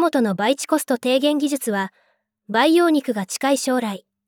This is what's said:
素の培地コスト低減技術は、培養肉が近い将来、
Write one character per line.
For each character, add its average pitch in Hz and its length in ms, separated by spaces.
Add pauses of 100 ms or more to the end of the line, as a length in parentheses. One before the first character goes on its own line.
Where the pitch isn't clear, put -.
(100)
素 277 100
の 208 140
培 214 220
地 - 100
コ 311 120
ス - 60
ト 247 140
低 254 200
減 294 200
技 285 100
術 269 220
は、 196 220 (560)
培 269 280
養 339 140
肉 277 240
が 196 100
近 - 280
い 269 60
将 254 220
来、 208 240 (240)